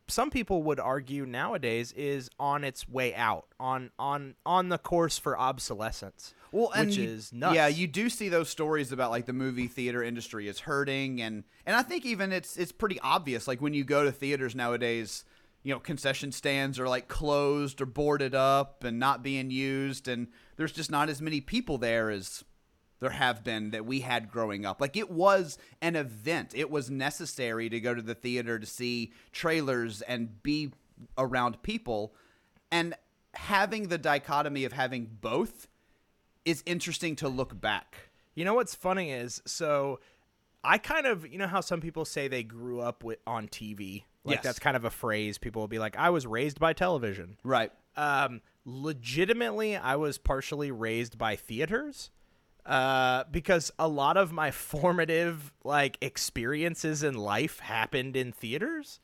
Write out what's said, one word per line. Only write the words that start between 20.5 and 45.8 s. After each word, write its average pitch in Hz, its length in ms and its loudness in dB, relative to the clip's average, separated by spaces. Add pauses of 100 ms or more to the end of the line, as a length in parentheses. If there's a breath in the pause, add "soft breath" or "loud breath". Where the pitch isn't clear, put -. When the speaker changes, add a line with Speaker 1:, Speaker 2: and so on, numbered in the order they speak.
Speaker 2:
there's 156 160 -2
just 160 180 -6
not 151 200 2
as 143 100 -6
many 156 220 -2
people 196 340 -2
there 113 320 2
as 98 340 -6 (580)
there 123 100 0
have 120 340 2
been 110 280 -2
that 110 120 -4
we 131 160 -2
had 120 300 -2
growing 104 340 -2
up. 95 160 -4
Like, 143 160 -2
it 208 140 -2
was 180 480 4 (240 loud breath)
an 165 120 2
event. 135 600 -2
It 147 140 0
was 139 200 -2
necessary 131 760 -2
to 113 120 -2
go 120 140 0
to 120 60 -2
the 113 140 -6
theater 120 440 -2
to 107 80 -8
see 120 460 -4 (180 soft breath)
trailers 131 680 0
and 117 420 -4
be 147 300 0 (460)
around 123 440 0
people. 117 520 -4 (580 soft breath)
And 170 220 0 (400)
having 202 540 0
the 165 100 0
dichotomy 143 640 0
of 127 80 -4
having 127 320 -2 (160)
both 135 480 -2 (800)
is 165 180 0
interesting 170 520 -2
to 147 120 -2
look 127 320 -2
back. - 480 -4 (260 soft breath)
Speaker 1:
You 165 120 -2
know 208 80 4
what's 240 200 2
funny 185 380 0
is, 120 320 -6
so 143 560 0 (640 soft breath)
I 170 140 8
kind 294 280 0
of, 165 240 0
you 147 60 -12
know 196 100 -2
how 180 140 0
some 165 220 -2
people 160 240 -4
say 143 200 -2
they 131 160 -2
grew 120 380 -8
up 120 240 -4
with, 113 220 -6
on 110 220 -4
T 107 260 -10
V? 98 300 -10 (200)
Like, 139 140 2
Speaker 2:
Yes. - 60 -4
Speaker 1:
that's 127 140 0
kind 139 180 2
of 117 80 0
a 113 60 0
phrase. 107 480 -2
People 110 240 -6
will 104 60 -6
be 113 100 -4
like, 107 180 -4